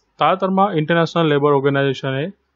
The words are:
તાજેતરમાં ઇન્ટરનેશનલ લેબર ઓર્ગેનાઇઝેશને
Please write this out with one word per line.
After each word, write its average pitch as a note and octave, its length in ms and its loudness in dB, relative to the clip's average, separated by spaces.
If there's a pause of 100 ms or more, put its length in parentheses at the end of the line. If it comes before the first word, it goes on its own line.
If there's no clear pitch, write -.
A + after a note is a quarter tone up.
(200)
તાજેતરમાં F#3+ 540 0
ઇન્ટરનેશનલ E3 520 0
લેબર D3 280 2
ઓર્ગેનાઇઝેશને C#3 800 -2 (240)